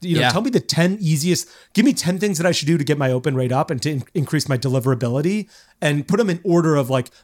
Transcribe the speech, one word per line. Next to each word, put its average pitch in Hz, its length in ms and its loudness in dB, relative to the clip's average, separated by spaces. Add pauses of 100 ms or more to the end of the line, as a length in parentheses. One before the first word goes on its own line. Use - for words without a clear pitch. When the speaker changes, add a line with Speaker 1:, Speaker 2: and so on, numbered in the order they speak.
Speaker 1:
you 175 140 -2
know, 156 60 2
Speaker 2:
Yeah. 123 80 4
Speaker 1:
tell 160 120 0
me 262 80 -2
the 233 120 2
ten 180 380 0
easiest, 160 480 0 (260)
give 214 120 2
me 277 80 4
ten 180 240 -2
things 196 220 -2
that 170 80 0
I 175 60 2
should 147 140 -2
do 165 100 4
to 147 60 -2
get 143 140 0
my 135 140 0
open 127 240 -2
rate 127 160 0
up 135 180 0
and 139 140 -4
to 151 80 -2
in-, 135 120 -4 (120)
increase 147 340 -2
my 135 80 0
deliverability," 131 880 -2 (320)
and 147 280 0
put 196 100 2
them 226 120 2
in 170 140 -2
order 170 320 4
of, 135 140 0
like, 131 220 -2 (120)